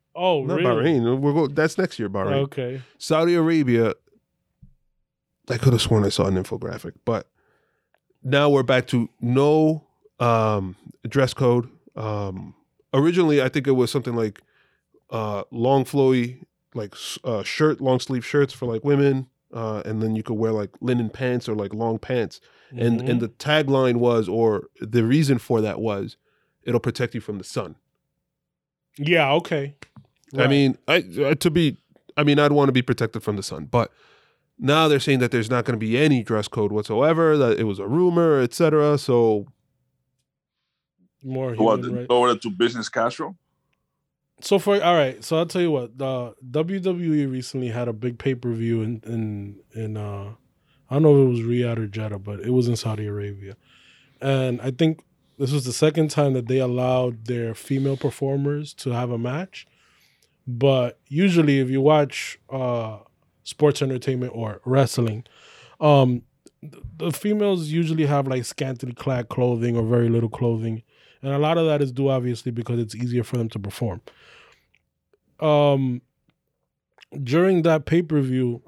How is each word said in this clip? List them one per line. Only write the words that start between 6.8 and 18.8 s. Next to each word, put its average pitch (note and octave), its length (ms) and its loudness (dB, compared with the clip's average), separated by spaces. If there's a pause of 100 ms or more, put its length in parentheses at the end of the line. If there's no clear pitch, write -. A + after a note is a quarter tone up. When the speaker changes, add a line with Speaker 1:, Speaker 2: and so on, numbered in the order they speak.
Speaker 2:
but A#2 240 -4 (960)
now C#3+ 260 2
we're C#3 140 4
back B2+ 260 2
to A#2 200 0 (100)
no, D3+ 680 2 (340)
um, A2 560 0 (320)
dress C3 240 0
code. A#2+ 340 2 (300)
Um, G2+ 580 -8 (380)
originally, D3+ 480 4
I C3 80 0
think C3+ 180 -2
it C#3 40 2
was B2 200 2
something B2 240 -4
like, A2 240 -4 (720)
uh, G#2+ 420 -6
long C3 320 2
flowy, B2+ 640 0 (280)
like, G#2+ 200 -10
s-, - 320 -14
uh, A2 180 -4
shirt, D#3 380 0
long C3 180 2
sleeve B2 260 -6
shirts C#3+ 280 0
for, - 120 -10
like, A2+ 200 -4